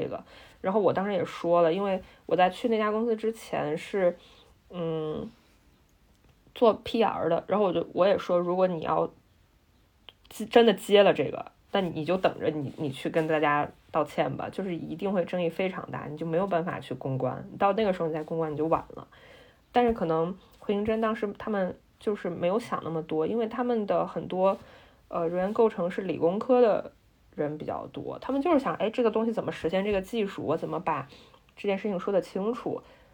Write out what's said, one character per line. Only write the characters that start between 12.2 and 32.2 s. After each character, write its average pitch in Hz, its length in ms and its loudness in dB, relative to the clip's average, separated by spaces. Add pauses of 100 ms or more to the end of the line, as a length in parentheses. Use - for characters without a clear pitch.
着 - 100 0
你， 151 280 -4
你 151 120 -4
去 - 180 -6
跟 160 200 0
大 156 100 2
家 147 320 2 (220)
道 156 100 2
歉 151 340 -2
吧， - 140 -6
就 190 140 -6
是 185 100 -6
一 151 220 -8
定 190 160 -4
会 180 120 0
争 180 160 -4
议 170 80 0
非 190 200 -2
常 - 220 -8
大， - 200 -10
你 147 60 -10
就 165 100 -6
没 165 100 0
有 196 100 2
办 175 180 0
法 - 160 -6
去 - 140 -10
公 135 240 -4
关， 131 280 -4 (120)
到 202 160 4
那 220 100 2
个 190 80 2
时 185 80 -2
候 165 80 -2
你 156 60 -4
再 156 100 -4
公 165 140 -6
关 160 120 -2
你 147 60 -6
就 151 100 0
晚 165 160 0 (120)
了。 - 120 -16 (640)
但 247 140 4
是 233 80 4
可 196 140 -2
能 165 280 0 (240)
回 - 140 -4
形 202 120 0
针 220 160 0
当 220 140 0
时 220 240 -4
他 - 120 -8
们 190 260 -2 (220)
就 214 160 -2
是 196 160 -6
没 175 160 -4
有 190 120 2
想 - 260 -6
那 - 40 -6
么 160 140 -4
多， 156 240 -2
因 202 100 -2
为 226 100 0
他 233 160 -6
们 240 240 0
的 170 200 0
很 180 200 -6
多， 185 300 2 (520)
呃， 170 200 -2
人 175 100 -4
员 190 140 -2
构 226 160 4
成 180 220 -2
是 196 120 -6
理 175 140 -4
工 175 220 2
科 247 220 4
的 - 320 4 (420)
人 151 220 -2
比 147 80 -10
较 - 220 -8
多， - 340 -10
他 - 120 -6
们 277 80 0
就 349 120 2
是 294 60 6
想， 180 160 -2
哎， 208 160 -2
这 247 120 -2
个 226 80 4
东 220 140 0
西 226 80 0
怎 190 100 -4
么 151 80 -4
实 160 200 -4
现 190 120 0
这 214 80 -2
个 196 100 0
技 202 260 -2
术， - 180 -8
我 143 120 0
怎 160 120 -6
么 156 100 -4
把 139 300 -4 (480)
这 - 100 -8
件 196 100 0
事 202 120 -4
情 190 100 -2
说 202 140 -4
得 185 80 4
清 202 320 -4